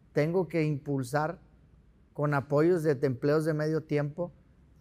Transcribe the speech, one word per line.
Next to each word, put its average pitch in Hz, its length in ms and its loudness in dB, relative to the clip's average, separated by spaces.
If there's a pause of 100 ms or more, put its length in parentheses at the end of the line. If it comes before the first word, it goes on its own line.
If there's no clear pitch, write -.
(120)
Tengo 165 380 0
que 165 160 0
impulsar 147 760 -2 (720)
con 147 220 0
apoyos 151 500 2
de 147 200 2
empleos 143 420 0
de 160 80 0
medio 151 300 -2
tiempo 147 500 -4 (480)